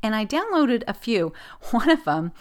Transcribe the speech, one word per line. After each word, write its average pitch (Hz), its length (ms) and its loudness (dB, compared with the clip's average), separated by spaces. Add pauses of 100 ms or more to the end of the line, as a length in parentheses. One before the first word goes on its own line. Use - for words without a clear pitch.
And 220 120 0
I 214 100 0
downloaded 294 600 2
a 208 80 -4
few. 180 400 -2 (160)
<laughs> - 220 -10
One 240 180 4
of - 140 4
them, 160 360 -2